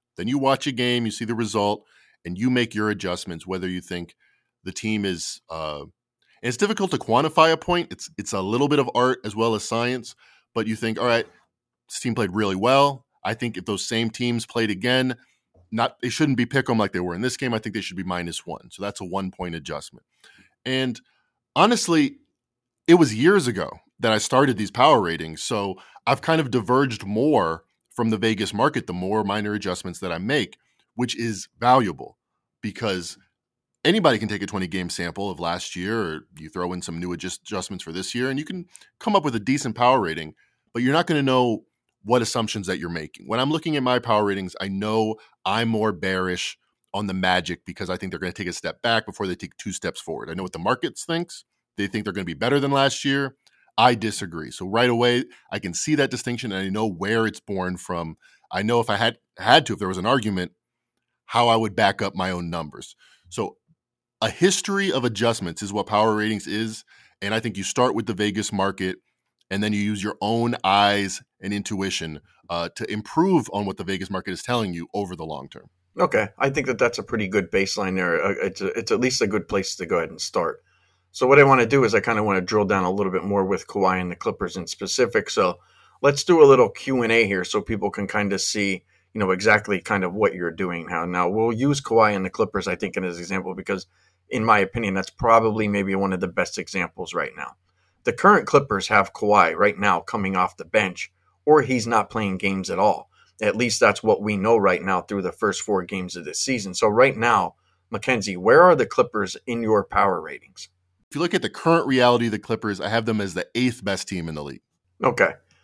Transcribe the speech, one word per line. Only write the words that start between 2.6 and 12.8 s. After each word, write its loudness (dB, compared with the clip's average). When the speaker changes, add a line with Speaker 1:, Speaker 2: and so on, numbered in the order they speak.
Speaker 1:
your -2
adjustments, -6
whether -4
you -4
think -10
the -12
team -4
is, -4
uh, -8
and -18
it's -2
difficult 0
to -2
quantify 2
a 2
point. -2
It's, -14
it's -8
a -2
little 0
bit 2
of 2
art 2
as -8
well 2
as -6
science, -4
but -2
you -2
think, -4
"All 0
right, 2
this -10
team -2
played -2
really 0
well. 2